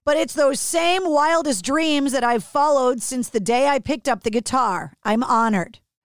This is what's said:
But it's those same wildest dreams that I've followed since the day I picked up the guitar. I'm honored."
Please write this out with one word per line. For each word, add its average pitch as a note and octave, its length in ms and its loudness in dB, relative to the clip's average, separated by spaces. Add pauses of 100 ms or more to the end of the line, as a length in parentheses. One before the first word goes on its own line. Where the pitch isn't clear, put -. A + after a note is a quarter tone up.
But D4 100 2
it's E4 200 -2
those C#4+ 260 2
same F4 420 0
wildest D4+ 640 0
dreams C#4+ 480 0
that B3+ 100 0
I've A#3 220 0
followed C#4 560 2
since B3+ 260 -6
the A3 140 -2
day A#3+ 260 2
I C#4 120 2
picked C4+ 280 -6
up A#3 160 -2
the A#3 60 -2
guitar. A3 640 -2 (100)
I'm A3 180 0
honored." A3+ 580 0 (260)